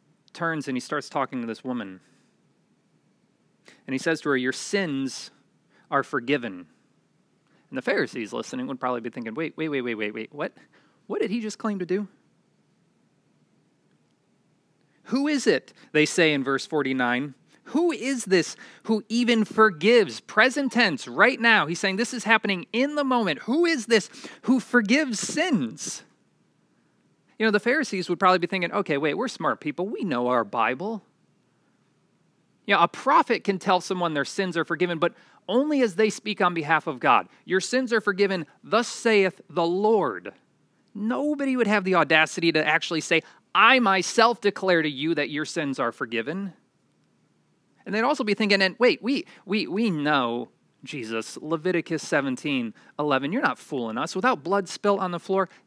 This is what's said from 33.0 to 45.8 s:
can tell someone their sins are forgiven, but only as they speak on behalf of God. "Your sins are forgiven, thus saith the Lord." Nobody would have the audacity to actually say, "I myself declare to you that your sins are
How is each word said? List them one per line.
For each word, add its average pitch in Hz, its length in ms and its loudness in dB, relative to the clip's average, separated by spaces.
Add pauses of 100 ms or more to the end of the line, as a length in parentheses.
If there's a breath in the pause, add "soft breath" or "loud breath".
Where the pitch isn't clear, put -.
can 196 140 0
tell 180 240 2
someone 175 320 -2
their 139 120 0
sins 185 300 -4
are 165 100 0
forgiven, 175 340 -2
but 170 160 0 (320 soft breath)
only 277 340 2
as 202 140 2
they 214 160 2
speak - 300 -8
on 180 120 4
behalf 147 320 0
of 135 140 -6
God. 117 280 4 (180 soft breath)
"Your 180 160 0
sins 247 300 -2
are 226 100 2
forgiven, 190 440 0 (180 soft breath)
thus 220 240 0
saith 202 640 2
the 165 160 0
Lord." 175 680 0 (600)
Nobody 262 640 -2
would 233 80 2
have 202 180 2
the 185 120 2
audacity 160 560 2
to 151 120 0
actually 160 380 -2
say, 160 200 0 (340 loud breath)
"I 233 240 8
myself 220 600 2
declare 190 420 2
to 156 60 0
you 147 260 -2
that 147 160 -2
your 147 140 -4
sins 143 340 -4
are 117 120 0